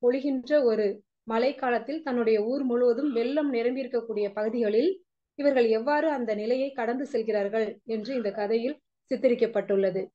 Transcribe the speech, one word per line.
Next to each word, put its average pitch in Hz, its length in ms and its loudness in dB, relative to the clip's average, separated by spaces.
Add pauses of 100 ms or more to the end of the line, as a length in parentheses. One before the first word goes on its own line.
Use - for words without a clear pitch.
பொழிகின்ற 269 640 2
ஒரு 214 400 0 (260)
மழைக்காலத்தில் 247 760 -2
தன்னுடைய 220 420 2
ஊர் 269 180 -2
முழுவதும் 247 480 2
வெள்ளம் 269 380 0
நிரம்பி 247 320 0
இருக்கக்கூடிய 226 520 -4
பகுதிகளில் 220 680 0 (320)
இவர்கள் 269 300 2
எவ்வாறு 277 440 2
அந்த 240 260 -2
நிலையை 254 360 -2
கடந்து 247 340 -4
செல்கிறார்கள் 214 800 -2
என்று 220 300 -6
இந்த 208 160 -2
கதையில் 226 480 -2 (300)
சித்தரிக்கப்பட்டுள்ளது. 202 1040 2